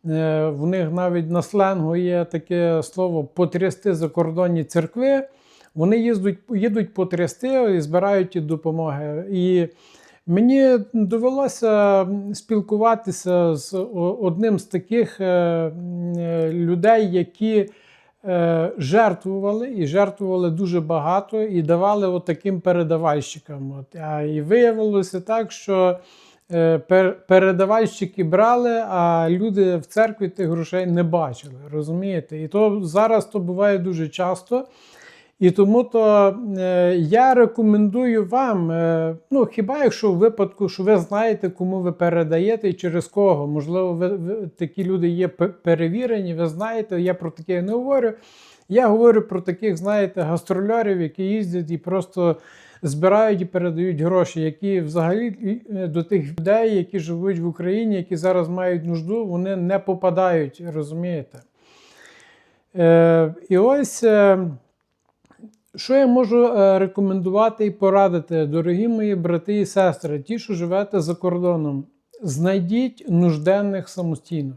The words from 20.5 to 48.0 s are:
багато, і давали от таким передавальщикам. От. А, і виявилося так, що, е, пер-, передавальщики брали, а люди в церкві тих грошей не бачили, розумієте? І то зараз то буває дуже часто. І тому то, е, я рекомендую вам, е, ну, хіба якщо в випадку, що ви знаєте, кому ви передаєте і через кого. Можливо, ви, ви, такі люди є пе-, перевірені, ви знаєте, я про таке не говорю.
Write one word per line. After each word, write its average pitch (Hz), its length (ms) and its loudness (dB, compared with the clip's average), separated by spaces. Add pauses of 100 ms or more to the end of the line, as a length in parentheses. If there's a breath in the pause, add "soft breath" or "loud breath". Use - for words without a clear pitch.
багато, 170 600 -2
і 196 200 -2
давали 190 460 0
от 180 180 -4
таким 180 360 -4
передавальщикам. 156 1160 -2
От. 135 220 -20
А, 151 200 -6
і 151 200 -4
виявилося 208 800 2
так, 220 300 -4
що, 185 480 0 (520 soft breath)
е, 165 260 2
пер-, 185 500 2
передавальщики 190 960 2
брали, 226 680 2
а 170 400 2
люди 185 480 0
в 156 80 -8
церкві 214 440 -2
тих 180 200 -4
грошей 170 360 -2
не 175 180 0
бачили, 147 500 -4 (180)
розумієте? 156 680 -6
І 156 60 -8
то 208 360 0
зараз 214 420 2
то 214 140 -8
буває 190 380 0
дуже 175 300 -4
часто. 185 600 -4 (720 loud breath)
І 180 120 6
тому 208 320 4
то, 208 520 4 (220)
е, 180 380 2
я 214 380 4
рекомендую 220 920 2
вам, 202 460 0
е, 165 440 0 (160)
ну, 269 140 2
хіба 254 380 -4
якщо 220 280 2
в 175 60 0
випадку, 202 520 0
що - 140 -8
ви 202 140 4
знаєте, 208 520 -2
кому 185 300 -4
ви 180 120 -2
передаєте 175 800 0
і 175 40 -2
через 170 340 -4
кого. 175 400 0
Можливо, 165 460 -2
ви, 175 140 -4
ви, 190 500 -6
такі 180 260 -6
люди 175 240 0
є 175 200 0
пе-, 180 200 -2
перевірені, 180 840 -2
ви 165 140 -2
знаєте, 208 540 -6
я 180 120 0
про 170 180 -8
таке 175 300 -6
не 190 100 -4
говорю. 247 420 0 (560 soft breath)